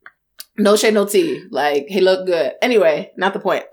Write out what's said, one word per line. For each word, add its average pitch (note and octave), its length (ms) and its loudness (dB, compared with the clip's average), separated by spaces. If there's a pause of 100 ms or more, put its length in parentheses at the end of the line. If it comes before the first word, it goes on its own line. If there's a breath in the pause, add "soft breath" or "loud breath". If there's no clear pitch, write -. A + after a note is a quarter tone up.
(580)
no G#3 180 4
shade, G#3+ 180 2
no G3+ 120 2
tea. E3+ 460 0
Like, C#3+ 360 -2
he F#3+ 140 -2
looked F#3 260 2
good. D#3+ 340 -2
Anyway, F#3+ 560 2
not F#3+ 160 -2
the G#3 60 -6
point. F3 340 -4